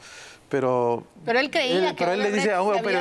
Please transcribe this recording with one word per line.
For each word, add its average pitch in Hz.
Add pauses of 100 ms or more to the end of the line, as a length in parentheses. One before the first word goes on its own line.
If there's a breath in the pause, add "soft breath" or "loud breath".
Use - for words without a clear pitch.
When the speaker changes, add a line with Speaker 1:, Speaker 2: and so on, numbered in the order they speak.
(480 loud breath)
Speaker 1:
pero 123 (240)
Speaker 2:
Pero 233
él 269
creía 254
Speaker 1:
él, -
Speaker 2:
que -
Speaker 1:
pero 180
él 202
Speaker 2:
había 208
Speaker 1:
le 208
dice 208
Speaker 2:
re-, 208
Speaker 1:
a 180
un, 202
a -
un 202
Speaker 2:
se 190
había 202 (100)